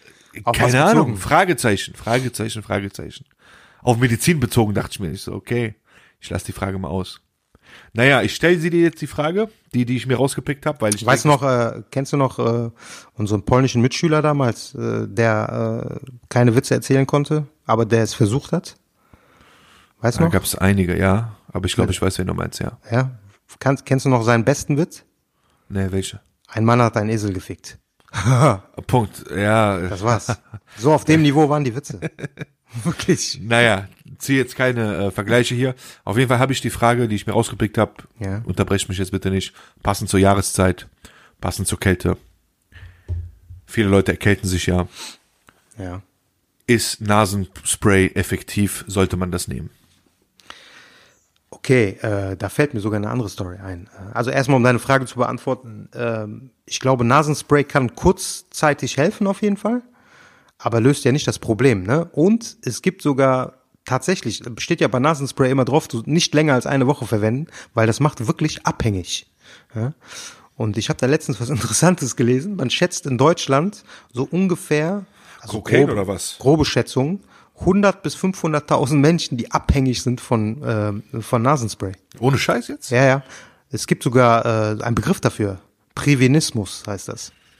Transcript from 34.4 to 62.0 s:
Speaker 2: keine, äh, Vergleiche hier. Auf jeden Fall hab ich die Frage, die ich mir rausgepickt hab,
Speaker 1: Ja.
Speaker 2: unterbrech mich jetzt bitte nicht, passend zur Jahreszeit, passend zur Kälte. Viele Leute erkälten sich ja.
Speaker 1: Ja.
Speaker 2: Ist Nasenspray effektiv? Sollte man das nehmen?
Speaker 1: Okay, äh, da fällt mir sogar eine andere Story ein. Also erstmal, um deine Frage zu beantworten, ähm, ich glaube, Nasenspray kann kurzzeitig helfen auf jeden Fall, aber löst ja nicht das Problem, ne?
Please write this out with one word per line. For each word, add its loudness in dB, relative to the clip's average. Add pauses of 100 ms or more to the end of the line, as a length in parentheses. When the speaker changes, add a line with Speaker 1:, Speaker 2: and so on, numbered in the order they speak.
Speaker 2:
keine, -2
äh, -2
Vergleiche 0
hier. -2 (300)
Auf -2
jeden 4
Fall 2
hab 2
ich -4
die -4
Frage, 2
die -2
ich -6
mir -4
rausgepickt -2
hab, -2 (140)
Speaker 1:
Ja. -6
Speaker 2:
unterbrech -2
mich -6
jetzt -4
bitte -4
nicht, -4 (280)
passend -4
zur 4
Jahreszeit, 2 (540)
passend -4
zur -4
Kälte. 0 (1500)
Viele 0
Leute 4
erkälten 0
sich -2
ja. 0 (920)
Speaker 1:
Ja. -12 (640)
Speaker 2:
Ist 0
Nasenspray 2
effektiv? -4
Sollte 0
man -4
das -6
nehmen? -10 (1800)
Speaker 1:
Okay, 2
äh, -4
da -6
fällt 0
mir -4
sogar -2
eine -4
andere -4
Story -10
ein. -14 (240)
Also -2
erstmal, 2
um 2
deine 4
Frage 2
zu -14
beantworten, -6
ähm, -6 (160)
ich -8
glaube, 2
Nasenspray 2
kann 0
kurzzeitig -2
helfen 0
auf -2
jeden 0
Fall, -2 (800)
aber 0
löst 4
ja 4
nicht -2
das -2
Problem, 2
ne? 0